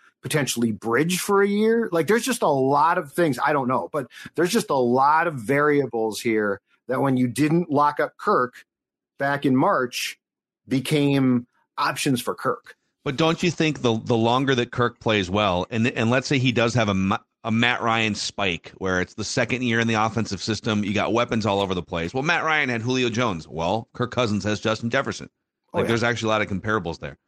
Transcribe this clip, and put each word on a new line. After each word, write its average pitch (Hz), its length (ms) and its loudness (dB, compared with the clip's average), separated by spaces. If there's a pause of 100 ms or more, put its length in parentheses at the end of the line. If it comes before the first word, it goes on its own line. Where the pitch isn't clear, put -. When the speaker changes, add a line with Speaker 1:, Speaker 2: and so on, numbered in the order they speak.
(220)
Speaker 1:
potentially 127 480 -2
Bridge 123 480 0
for 202 240 2
a 202 60 2
year? 220 420 2
Like, 165 160 0
there's 226 180 2
just 247 180 -2
a 190 60 4
lot 143 500 4
of 147 140 -8
things. 151 320 2
I 151 80 2
don't 135 160 0
know, 113 240 -2
but 139 140 -4 (300)
there's 175 160 2
just 226 180 0
a 151 40 0
lot 135 520 4
of 165 80 -4
variables 127 840 0
here 107 400 0 (260)
that 127 140 -2
when 135 160 2
you 127 120 2
didn't 156 420 0
lock 143 300 2
up - 160 -2
Kirk 135 480 -2 (540)
back 139 260 -2
in 131 120 4
March 143 640 -2 (480)
became 135 800 2 (300)
options 139 440 -2
for 95 140 -6
Kirk. - 420 -6 (280)
Speaker 2:
But 143 120 -4
don't 165 260 0
you 175 80 2
think 156 320 -2
the, 117 140 2
the 113 200 0
longer 127 400 4
that 120 160 -2
Kirk 120 260 -2
plays 104 320 0
well, 95 400 2
and, 113 160 0
and 117 240 0
let's 127 160 0
say 143 120 0
he 127 140 2
does 117 220 2
have 113 140 4
a 98 60 2
Ma-, 95 240 0 (260)
a 110 80 -2
Matt 120 280 2
Ryan 113 340 0
spike - 640 -4
where 92 220 0
it's 90 140 -4
the 104 100 -6
second 123 380 -2
year 117 180 0
in 113 60 2
the 113 80 0
offensive 107 480 -2
system, 107 420 -2
you 101 80 -4
got 98 200 0
weapons 117 340 0
all 101 140 0
over 95 140 -2
the 90 80 -4
place. 85 300 -6
Well, 131 120 -4
Matt 160 200 -2
Ryan 151 240 0
had 117 140 -4
Julio 127 260 0
Jones. 107 380 -2
Well, 85 480 -4
Kirk 123 160 -4
Cousins 107 340 -2
has 104 160 -2
Justin 113 300 -2
Jefferson. 123 400 -4 (420)
Speaker 1:
Oh, - 60 -4
Speaker 2:
Like, - 60 0
Speaker 1:
yeah. 98 40 -6
Speaker 2:
there's 113 140 2
actually 110 260 0
a - 20 2
lot 107 120 2
of 98 60 -4
comparables 98 500 -4
there. 71 180 -12 (120)